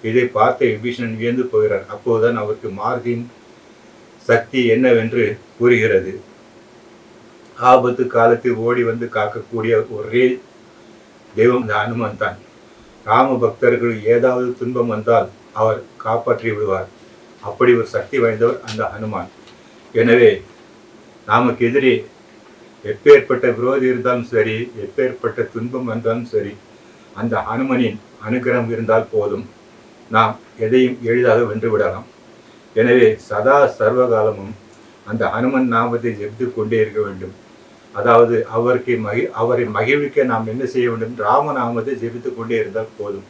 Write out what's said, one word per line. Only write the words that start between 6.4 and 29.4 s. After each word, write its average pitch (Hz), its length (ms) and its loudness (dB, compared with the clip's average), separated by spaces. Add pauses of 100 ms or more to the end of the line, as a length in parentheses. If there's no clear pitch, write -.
ஆபத்து 123 500 4
காலத்தில் 117 480 2
ஓடி 120 280 0
வந்து 113 300 -4
காக்கக்கூடிய 110 760 -2
ஒரே 120 500 0 (960)
தெய்வம் 123 260 4
இந்த 107 120 -4
ஹனுமான் 107 440 -4
தான். 95 180 -4 (720)
ராம 131 320 2
பக்தர்கள் 117 680 0
ஏதாவது 123 540 2
துன்பம் 123 300 -2
வந்தால் 110 420 0 (240)
அவர் 110 300 0 (140)
காப்பாற்றி 113 540 -2
விடுவார். 95 360 -4 (540)
அப்படி 123 320 2
ஒரு 117 140 2
சக்தி - 320 -4
வாய்ந்தவர் 113 420 0
அந்த 110 220 -8
ஹனுமான். 101 440 -8 (680)
எனவே 117 480 6 (840)
நமக்கு 117 400 0
எதிரே 123 400 2 (800)
எப்பேற்பட்ட 127 680 2
விரோதி 127 300 -2
இருந்தாலும் 123 380 -2
சரி, 113 540 -4
எப்பேற்பட்ட 117 760 -6
துன்பம் 123 320 -8
வந்தாலும் 117 400 -4
சரி, 104 300 -6 (580)
அந்த 113 240 -4
ஹனுமனின் 123 600 -2 (280)
அனுகிரகம் 120 460 -2
இருந்தால் 113 400 0
போதும், 104 380 -2 (600)